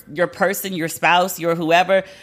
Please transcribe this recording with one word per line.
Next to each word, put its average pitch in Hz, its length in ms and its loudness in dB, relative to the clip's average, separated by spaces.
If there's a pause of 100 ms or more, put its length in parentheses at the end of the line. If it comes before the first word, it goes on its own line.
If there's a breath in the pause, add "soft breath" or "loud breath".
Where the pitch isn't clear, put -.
(120)
your 170 140 0
person, 190 460 -2
your 165 160 -4
spouse, 180 500 2
your 165 160 -2
whoever, 175 480 2 (200 loud breath)